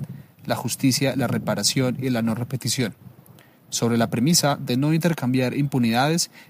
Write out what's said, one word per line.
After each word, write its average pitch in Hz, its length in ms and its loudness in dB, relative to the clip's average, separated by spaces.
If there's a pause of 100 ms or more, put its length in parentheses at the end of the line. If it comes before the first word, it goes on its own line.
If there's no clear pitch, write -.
(460)
la 123 100 -2
justicia, 127 600 0
la 131 100 0
reparación 113 760 0
y 127 120 -2
la 117 100 0
no 113 140 0
repetición, 120 580 -4 (800)
sobre 117 280 0
la 113 100 2
premisa 143 460 2
de 127 220 -2
no 151 180 2
intercambiar 131 600 0
impunidades, 135 760 0 (180)